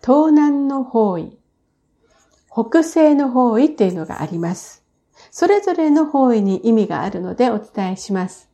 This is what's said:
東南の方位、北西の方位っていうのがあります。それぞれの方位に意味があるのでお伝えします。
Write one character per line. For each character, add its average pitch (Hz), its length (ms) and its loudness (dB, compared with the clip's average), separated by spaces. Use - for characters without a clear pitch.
東 294 280 4
南 294 360 4
の 269 160 -4
方 214 360 0
位、 - 200 -14
北 320 340 0
西 311 320 4
の 277 140 -2
方 240 280 2
位 285 80 4
っ - 40 2
て 226 160 0
い 180 40 0
う 180 40 -8
の 165 120 -8
が - 160 -10
あ 156 40 -8
り 170 120 -8
ま 170 160 -4
す。 - 300 -20
そ - 180 -2
れ 403 120 2
ぞ 381 140 -4
れ 320 160 0
の 302 160 2
方 269 260 2
位 220 80 2
に 196 260 -2
意 233 60 4
味 214 140 2
が 156 160 -6
あ 196 80 -6
る 180 100 -10
の 185 140 -8
で 247 160 0
お 214 80 -4
伝 190 340 -8
え 190 40 -8
し - 160 -8
ま 185 160 -2
す。 - 240 -20